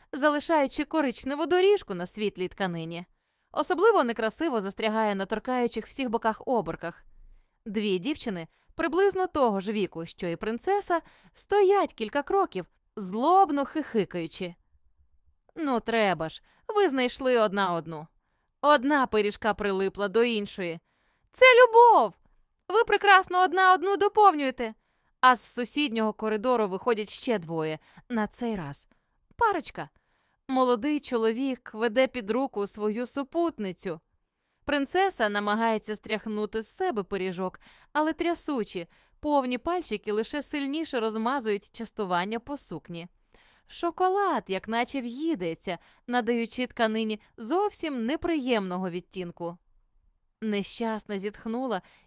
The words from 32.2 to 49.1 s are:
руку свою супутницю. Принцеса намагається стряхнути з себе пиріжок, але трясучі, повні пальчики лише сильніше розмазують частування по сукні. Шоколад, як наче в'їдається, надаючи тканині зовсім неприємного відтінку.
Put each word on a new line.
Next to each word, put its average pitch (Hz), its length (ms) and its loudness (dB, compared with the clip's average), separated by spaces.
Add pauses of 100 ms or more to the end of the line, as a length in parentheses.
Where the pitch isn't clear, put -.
руку 226 360 -2
свою 214 380 -4
супутницю. 226 920 -4 (640)
Принцеса 294 640 0
намагається 214 680 -2
стряхнути 214 640 -6
з - 60 -14
себе 285 360 -4
пиріжок, 185 560 -6 (340)
але 311 200 0
трясучі, 285 760 -4 (320)
повні 262 380 0
пальчики 330 540 -4
лише 226 300 -2
сильніше 285 580 -4
розмазують 220 720 -4
частування 202 680 -4
по 277 180 -10
сукні. 170 500 -12 (600)
Шоколад, 370 800 -2
як 190 200 -6
наче 240 340 -4
в'їдається, 226 760 -6 (300)
надаючи 240 600 -2
тканині 220 540 -2 (160)
зовсім 294 680 -4
неприємного 240 840 -2
відтінку. 175 680 -10 (840)